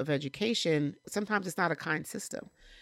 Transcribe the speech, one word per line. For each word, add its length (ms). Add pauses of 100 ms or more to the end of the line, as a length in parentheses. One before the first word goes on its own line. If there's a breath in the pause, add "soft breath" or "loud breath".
of 80
education, 880 (100)
sometimes 400
it's 120
not 120
a 60
kind 300
system. 420 (340 loud breath)